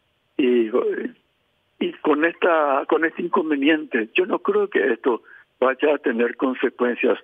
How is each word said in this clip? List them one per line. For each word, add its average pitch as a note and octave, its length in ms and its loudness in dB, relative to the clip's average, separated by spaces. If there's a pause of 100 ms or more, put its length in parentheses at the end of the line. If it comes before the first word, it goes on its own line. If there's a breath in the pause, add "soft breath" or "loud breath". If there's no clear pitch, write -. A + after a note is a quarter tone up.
(360)
Y, B2 320 2 (1120)
y F3 140 -2 (100)
con D3+ 220 2
esta, D#3 600 2
con D#3+ 180 2
este E3 180 -4
inconveniente, D#3 920 0
yo - 120 2
no F#3 140 -4
creo G3+ 280 -2
que - 240 0
esto A2+ 300 -2 (380 loud breath)
vaya C3 340 2
a C#3+ 40 -2
tener A#2 380 -2
consecuencias B2 880 -2